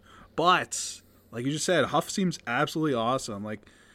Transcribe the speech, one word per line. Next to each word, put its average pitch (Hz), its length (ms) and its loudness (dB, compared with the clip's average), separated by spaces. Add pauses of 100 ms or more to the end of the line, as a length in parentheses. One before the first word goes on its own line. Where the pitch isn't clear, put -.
(360)
but 160 680 0 (300)
like 120 140 -6
you 139 60 -2
just 151 140 -4
said, 160 200 4
Huff 151 240 0
seems 185 380 -2
absolutely 147 480 0
awesome, 113 480 -2
like, 107 180 -8 (340)